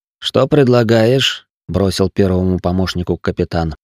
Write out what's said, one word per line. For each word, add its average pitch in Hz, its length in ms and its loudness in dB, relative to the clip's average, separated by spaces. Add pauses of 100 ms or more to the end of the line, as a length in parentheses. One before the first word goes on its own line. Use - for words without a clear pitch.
(180)
«Что 127 300 -2
предлагаешь?» 120 960 2 (220)
бросил 92 420 0
первому 92 480 0
помощнику 90 580 -2
капитан. 85 680 -4